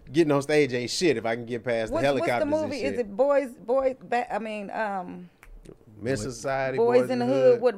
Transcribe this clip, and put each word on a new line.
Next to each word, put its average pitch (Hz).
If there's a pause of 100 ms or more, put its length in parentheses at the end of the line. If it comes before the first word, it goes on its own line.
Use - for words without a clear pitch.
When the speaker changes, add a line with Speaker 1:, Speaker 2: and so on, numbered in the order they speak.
Speaker 1:
getting 151
on 139
stage 147
ain't 123
shit. 156
If 107
I 113
can 120
get 117
past 113
the 277
Speaker 2:
What's, 330
Speaker 1:
helicopters 285
Speaker 2:
what's 302
the 302
movie? 269
Speaker 1:
and 226
shit. 233
Speaker 2:
Is 240
it 202
Boys, 277
Boys? 262
Ba-, 233
I 208
mean, 214
um, 180 (720)
Speaker 1:
Men's 120
Speaker 3:
What? 135
Speaker 1:
Society, 135
Speaker 2:
Boys 240
Speaker 1:
Boys -
Speaker 2:
in 254
the 240
Speaker 1:
in 247
the 269
Speaker 2:
Hood. 254
Speaker 1:
Hood. - (160)